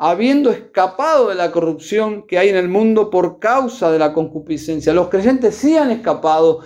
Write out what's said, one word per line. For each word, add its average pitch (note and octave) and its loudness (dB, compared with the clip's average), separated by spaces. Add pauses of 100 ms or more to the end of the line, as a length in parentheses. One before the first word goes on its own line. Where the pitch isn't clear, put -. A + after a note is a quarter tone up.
habiendo A#3 2
escapado A#3+ 0
de F#3+ -4
la E3+ -2
corrupción G3+ -4
que F3+ -4
hay F#3+ 4
en G3 2
el F3+ 0
mundo G#3+ 2
por F3+ -2
causa A#3 0
de D#3+ 2
la D3+ 0
concupiscencia. D#3 -4
Los F3+ 0
creyentes A3+ 0
sí D#4 2
han C#4+ 2
escapado, D#3+ 0